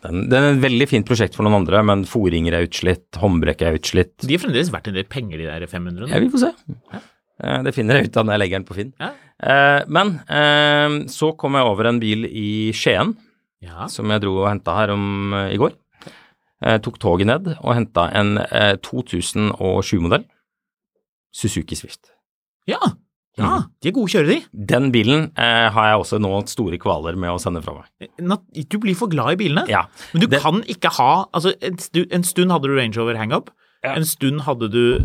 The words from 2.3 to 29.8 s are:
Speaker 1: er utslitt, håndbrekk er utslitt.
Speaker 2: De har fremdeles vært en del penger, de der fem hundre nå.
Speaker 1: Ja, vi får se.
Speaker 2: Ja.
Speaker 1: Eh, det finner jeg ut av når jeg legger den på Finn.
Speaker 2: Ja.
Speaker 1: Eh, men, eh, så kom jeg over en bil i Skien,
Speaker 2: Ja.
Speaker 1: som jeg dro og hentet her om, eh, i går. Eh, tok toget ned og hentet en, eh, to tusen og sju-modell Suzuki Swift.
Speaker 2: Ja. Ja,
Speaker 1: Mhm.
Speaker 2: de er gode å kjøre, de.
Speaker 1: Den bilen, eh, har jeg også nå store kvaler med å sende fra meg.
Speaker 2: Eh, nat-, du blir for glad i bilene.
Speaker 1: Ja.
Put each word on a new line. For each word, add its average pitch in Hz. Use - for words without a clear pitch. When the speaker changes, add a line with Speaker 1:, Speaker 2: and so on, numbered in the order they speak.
Speaker 1:
er 85
utslitt, -
håndbrekk 85
er 82
utslitt. -
Speaker 2:
De 135
har 180
fremdeles 160
vært 107
en 95
del 98
penger, 101
de 80
der 82
fem 87
hundre 90
nå. 156
Speaker 1:
Ja, -
vi 247
får 254
se. 339
Speaker 2:
Ja. -
Speaker 1:
Eh, 131
det 135
finner 123
jeg 110
ut -
av 110
når 104
jeg 104
legger 95
den 95
på 90
Finn. 113
Speaker 2:
Ja. 143
Speaker 1:
Eh, 139
men, 185
eh, 147
så 156
kom 139
jeg 127
over 110
en 120
bil 110
i 104
Skien, 131
Speaker 2:
Ja. 85
Speaker 1:
som 107
jeg 107
dro 98
og 98
hentet 87
her 104
om, 101
eh, 98
i 101
går. 131
Eh, 113
tok 113
toget 95
ned 165
og 123
hentet 87
en, 104
eh, 101
to -
tusen 107
og 95
sju-modell 98
Suzuki 87
Swift. -
Speaker 2:
Ja. 233
Ja, 110
Speaker 1:
Mhm. -
Speaker 2:
de 151
er -
gode 233
å 175
kjøre, 156
de. 277
Speaker 1:
Den 139
bilen, 127
eh, 117
har 107
jeg 107
også 107
nå 101
store 87
kvaler 85
med 87
å 90
sende 87
fra 76
meg. 73
Speaker 2:
Eh, -
nat-, 185
du 208
blir 208
for 214
glad 143
i 170
bilene. 180
Speaker 1:
Ja. 95